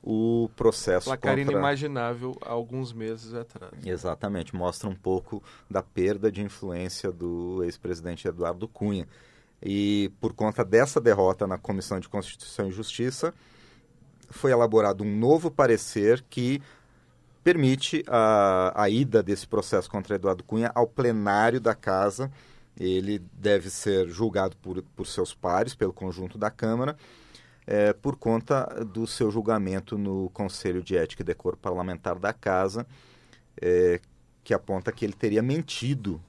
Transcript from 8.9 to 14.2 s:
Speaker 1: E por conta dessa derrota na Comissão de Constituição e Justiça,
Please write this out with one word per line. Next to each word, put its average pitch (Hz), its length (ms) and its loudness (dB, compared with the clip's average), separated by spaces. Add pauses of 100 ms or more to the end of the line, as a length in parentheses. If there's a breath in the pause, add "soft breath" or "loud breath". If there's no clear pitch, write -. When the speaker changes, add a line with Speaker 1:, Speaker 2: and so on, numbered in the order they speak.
Speaker 1:
E 101 480 0 (100)
por 113 100 -2
conta 110 320 -2
dessa 117 380 4
derrota 101 460 4
na 92 100 -4
Comissão 95 420 -6
de - 80 -14
Constituição - 600 -8
e 95 40 -6
Justiça, 123 600 -4 (960 soft breath)